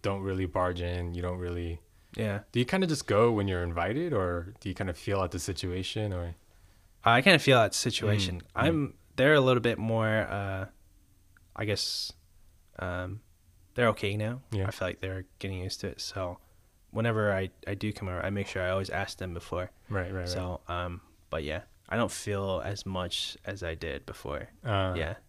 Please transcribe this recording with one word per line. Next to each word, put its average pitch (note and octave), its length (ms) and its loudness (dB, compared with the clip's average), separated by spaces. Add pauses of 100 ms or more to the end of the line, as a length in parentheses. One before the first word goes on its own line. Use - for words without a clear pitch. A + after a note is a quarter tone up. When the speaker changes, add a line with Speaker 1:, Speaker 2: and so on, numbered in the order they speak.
Speaker 1:
don't G2 220 -2
really F#2+ 240 0
barge F2+ 340 0
in. F2 340 -2
You F2 80 -4
don't F2+ 160 -4
really F2 420 -4 (360)
Speaker 2:
Yeah. G2+ 240 -2 (120)
Speaker 1:
Do A#2 80 0
you B2 60 4
kinda F#3+ 200 2
just D3+ 200 -2
go A2 260 6
when G#2 160 2
you're F2+ 140 0
invited, F#2+ 520 -2
or F2 460 0
do - 100 -6
you F#2 40 -4
kinda F#2+ 200 -4
feel G2 260 -2
out F2+ 120 0
the F#2 60 -4
situation, F#2+ 760 -4
or? F2 200 -4 (680)
Speaker 2:
I A#2 180 8
kinda F3+ 160 8
feel C3 200 8
that G#2+ 160 6
situation. G#2 640 2
Speaker 1:
Mm, F2 60 -10
mm. - 120 -20
Speaker 2:
I'm, D3 400 2 (220)
they're C#3+ 180 8
a D3 60 8
little B2+ 220 6
bit A#2 160 2
more, A2 300 2
uh, G2 580 0 (920)
I G#2+ 80 -4
guess, - 480 -2 (680)
um, F#2 420 -4 (540)
they're A#2 140 6
okay G#2 280 0
now. A2+ 340 -2
Speaker 1:
Yeah. G2 180 0
Speaker 2:
I - 20 -2
feel F#2+ 180 -4
like F2+ 120 -8
they're F#2 240 -6 (140)
getting F#2+ 220 -6
used F#2 200 -6
to G2+ 80 -4
it. - 120 -10
So F2+ 380 -6 (520)
whenever A2 420 2
I, F#2+ 180 0 (160)
I G2+ 80 -4
do G#2 180 -4
come G2 160 -6
over, F2+ 160 -4
I F#2 60 -2
make G2+ 160 -2
sure F#2+ 160 -4
I F2+ 80 0
always F#2+ 200 0
ask - 280 -4
them F2+ 160 -8
before. F2+ 360 -6 (180)
Speaker 1:
Right, F#2+ 240 -2
right, F#2+ 80 -4
right. F2 80 -6
Speaker 2:
So, F2+ 400 -4
um, F2+ 320 -4 (300)
but D#2+ 140 -4
yeah, D2+ 180 -4 (260)
I - 80 -2
don't A2+ 140 2
feel G2 540 -2
as G2+ 220 -6
much F2+ 580 -4
as G2 180 -8
I E2 120 -4
did D2+ 320 -8
before. - 420 -8 (160)
Speaker 1:
Uh, F#2+ 320 2
Speaker 2:
Yeah. E2 180 -2 (140)